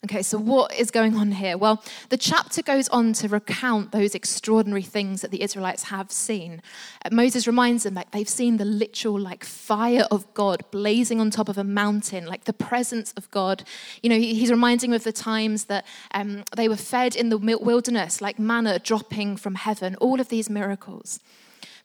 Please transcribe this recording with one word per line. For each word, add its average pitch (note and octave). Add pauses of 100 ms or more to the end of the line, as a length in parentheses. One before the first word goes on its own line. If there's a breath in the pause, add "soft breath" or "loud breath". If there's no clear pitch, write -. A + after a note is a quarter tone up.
Okay, G3
so -
what A#3+
is A3+
going A3
on G#3
here? F#3
Well, G#3+ (240 loud breath)
the B3+
chapter -
goes C#4
on A#3
to G#3+
recount G#3
those G#3
extraordinary G#3
things G3
that -
the F#3+
Israelites F#3+
have G3
seen. E3+ (420 loud breath)
Uh, -
Moses A#3+
reminds A#3+
them, F#3+
like, -
they've G#3
seen A#3+
the G3+
literal, G#3+
like, F#3
fire A#3
of G3
God G3
blazing A3
on A3
top G#3
of G3
a G3+
mountain, G#3
like, F#3
the A3
presence A#3+
of G3
God. F#3+ (360 loud breath)
You A#3
know, A3+
he, A3+
he's A#3
reminding A#3+
them A#3
of A3+
the A3
times A3
that, G3+ (280 loud breath)
um, G3+ (100)
they A3+
were A3
fed B3+
in A#3
the A3+
mi-, A3
wilderness, A#3
like, G3+
manna A3
dropping G#3+
from F#3+
heaven, F#3+
all B3+
of B3
these A3
miracles. G3+ (640 loud breath)